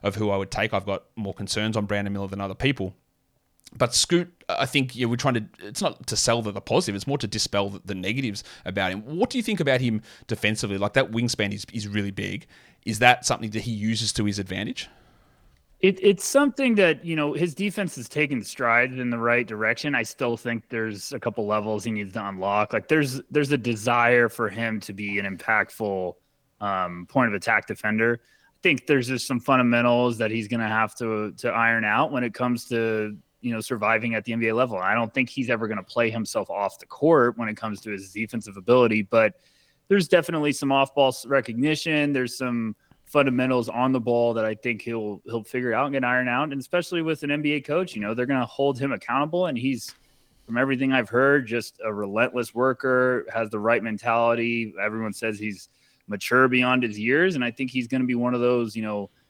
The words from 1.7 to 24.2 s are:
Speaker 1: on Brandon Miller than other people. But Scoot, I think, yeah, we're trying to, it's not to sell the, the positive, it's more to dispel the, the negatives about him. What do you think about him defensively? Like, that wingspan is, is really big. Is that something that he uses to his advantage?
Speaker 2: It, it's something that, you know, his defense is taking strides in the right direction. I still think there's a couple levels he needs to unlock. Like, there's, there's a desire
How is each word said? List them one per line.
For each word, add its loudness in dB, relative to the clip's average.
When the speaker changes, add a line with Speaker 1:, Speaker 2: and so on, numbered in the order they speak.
Speaker 1:
on -2
Brandon -2
Miller -6
than -8
other -6
people. -2
But 0
Scoot, 0
I -2
think, 0
yeah, -2
we're 0
trying 0
to, -2
it's -10
not -4
to -4
sell 2
the, -4
the -8
positive, 0
it's -8
more -2
to -4
dispel -2
the, -14
the -8
negatives -4
about -2
him. -8
What -2
do -6
you -2
think -4
about 2
him 0
defensively? -2
Like, -2
that 2
wingspan -2
is, -10
is -6
really -2
big. -8
Is -2
that 6
something -2
that -6
he -6
uses -2
to 0
his 0
advantage? -6
Speaker 2:
It, 4
it's 4
something 2
that, 4
you -2
know, 0
his 0
defense -4
is -10
taking 0
strides 2
in -2
the -2
right 2
direction. -2
I 0
still -4
think -6
there's -6
a -6
couple -4
levels -2
he -6
needs -6
to -6
unlock. 0
Like, -2
there's, 2
there's 0
a 2
desire 4